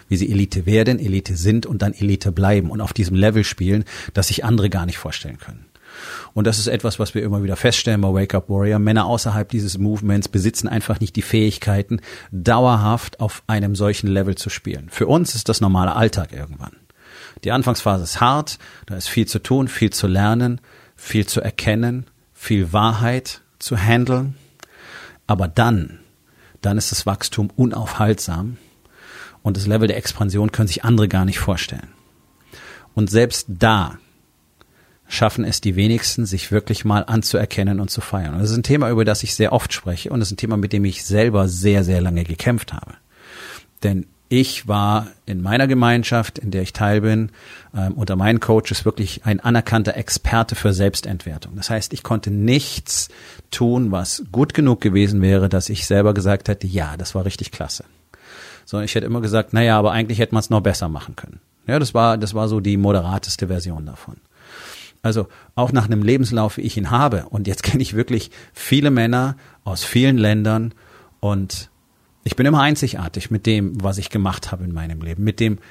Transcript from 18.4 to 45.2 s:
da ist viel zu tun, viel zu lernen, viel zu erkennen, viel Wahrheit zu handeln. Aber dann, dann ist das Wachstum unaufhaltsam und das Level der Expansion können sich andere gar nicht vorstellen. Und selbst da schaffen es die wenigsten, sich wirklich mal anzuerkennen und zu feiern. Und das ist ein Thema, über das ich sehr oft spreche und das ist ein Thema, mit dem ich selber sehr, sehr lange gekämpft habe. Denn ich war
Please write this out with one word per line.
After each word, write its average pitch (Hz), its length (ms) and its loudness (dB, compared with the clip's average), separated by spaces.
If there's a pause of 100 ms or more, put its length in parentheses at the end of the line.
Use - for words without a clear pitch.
da 101 100 -10
ist 92 140 -8
viel 113 160 0
zu - 140 -4
tun, 131 280 0
viel 110 220 0
zu - 160 -4
lernen, 113 560 2 (340)
viel - 300 -2
zu - 160 -4
erkennen, 117 640 -2 (280)
viel 95 380 0
Wahrheit 113 680 0 (160)
zu - 180 -6
handeln. 123 600 2 (920)
Aber 92 220 0
dann, 110 520 0 (640)
dann 101 160 0
ist - 140 -4
das - 160 -4
Wachstum 101 480 -2
unaufhaltsam 107 1040 0 (840)
und 98 160 0
das 98 80 -2
Level 107 220 2
der 101 100 0
Expansion 104 540 -2
können 110 160 0
sich - 180 -4
andere 110 220 6
gar 92 180 2
nicht 95 140 0
vorstellen. - 500 -4 (1040)
Und 104 160 0
selbst 113 400 2
da 104 480 2 (1120)
schaffen 113 320 0
es 92 160 -2
die 95 160 0
wenigsten, 110 520 0
sich 92 240 -4
wirklich 107 340 0
mal 104 180 2
anzuerkennen 101 760 0
und 98 100 -4
zu - 100 -6
feiern. 82 360 -4
Und 90 60 0
das 107 100 0
ist 113 60 0
ein 120 40 0
Thema, 135 300 2
über 113 140 4
das 107 180 0
ich 104 100 -4
sehr 107 200 2
oft - 200 -2
spreche - 380 -6
und 127 80 -2
das 104 80 0
ist 98 60 -4
ein 95 40 -10
Thema, 113 180 -2
mit 101 160 0
dem 101 140 2
ich 92 180 -4
selber 104 440 2
sehr, 98 360 2
sehr 90 160 2
lange 87 260 0
gekämpft 110 480 -2
habe. - 200 -14 (880)
Denn 95 240 0 (260)
ich 127 360 0
war 104 400 0 (180)